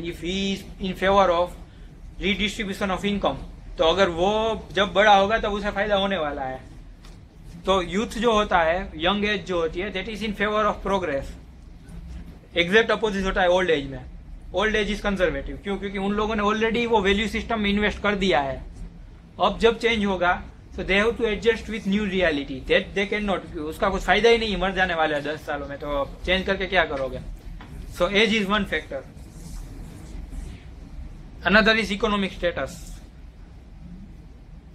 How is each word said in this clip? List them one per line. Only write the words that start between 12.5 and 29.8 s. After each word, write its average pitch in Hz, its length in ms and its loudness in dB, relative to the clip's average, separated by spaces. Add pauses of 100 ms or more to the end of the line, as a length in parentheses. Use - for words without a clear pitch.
एग्जैक्ट 214 340 4
अपोजिट 202 340 0
होता 190 160 0
है 180 80 6
ओल्ड 180 200 4
एज 143 200 0
में। 127 160 -12 (480)
ओल्ड 208 220 2
एज 208 260 -2
is 208 60 -4
conservative। 170 560 -2
क्यों? 196 140 -4
क्योंकि 196 200 -6
उन 196 140 -2
लोगों 214 240 0
ने 208 80 0
already 220 440 2
वो 226 140 4
वैल्यू 202 260 2
सिस्टम 220 320 -2
में 202 100 2
इन्वेस्ट 202 300 2
कर 208 160 2
दिया 180 260 4
है। 131 220 -6 (800)
अब 196 180 2
जब 226 200 4
चेंज 220 260 2
होगा, 185 380 2 (320)
so - 40 -6
they 190 260 2
have 233 160 0
to 226 40 2
adjust 214 400 2
with 214 220 -8
new 208 180 4
reality 151 600 0
that 175 300 2
they 202 160 0
cannot। 196 440 -2
उसका 156 320 -2
कुछ 190 120 0
फायदा 208 280 6
ही 233 80 8
नहीं, 214 200 -2
मर 185 140 0
जाने 180 220 2
वाला 156 240 2
है 143 60 -2
दस 147 220 -6
सालों 143 220 -4
में, 139 100 -10
तो 143 480 -4
चेंज 185 200 0
करके 196 200 0
क्या 180 200 2
करोगे? 131 340 -4 (800)
So 175 100 4
age 214 320 4
is 185 80 -2
one 208 160 2
factor। 151 340 -6 (2500)